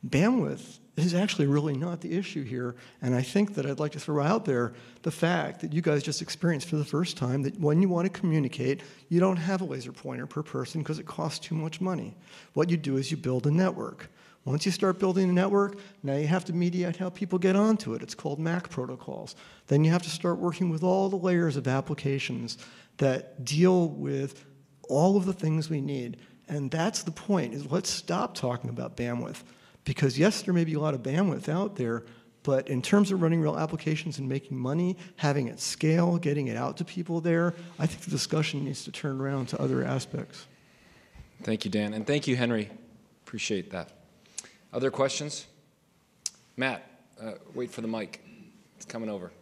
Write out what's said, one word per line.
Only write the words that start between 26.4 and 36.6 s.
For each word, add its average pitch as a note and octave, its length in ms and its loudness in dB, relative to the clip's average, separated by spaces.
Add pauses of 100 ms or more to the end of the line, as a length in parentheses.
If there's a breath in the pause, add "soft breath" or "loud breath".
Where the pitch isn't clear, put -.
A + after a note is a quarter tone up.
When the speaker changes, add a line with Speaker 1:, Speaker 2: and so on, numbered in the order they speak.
Speaker 1:
And C#3+ 200 -4
that's E3 360 0
the E3 80 -4
point, D#3 420 0
is C#3+ 160 -8
let's D#3+ 180 0
stop - 460 -2
talking B2 340 -2
about B2 280 -6
bandwidth. A#2+ 480 -4 (400 loud breath)
Because C3 340 0
yes, G3 240 4
there F#3+ 100 0
may E3+ 120 4
be D#3+ 100 -2
a D3+ 60 0
lot D3+ 140 2
of B2+ 60 -4
bandwidth C#3+ 480 0
out G3 280 -2
there, A#2 260 0 (400 loud breath)
but C3+ 240 2
in C3 160 -2
terms G3+ 300 6
of F#3 100 2
running E3 180 4
real D3+ 160 2
applications D#3 640 -2
and C3+ 100 -4
making C3+ 300 -4
money, E3 380 0 (180 loud breath)
having C#3+ 320 2
it A#2+ 140 -8
scale, E3+ 580 2
getting C#3+ 300 0
it A2+ 80 -4
out B2+ 220 -4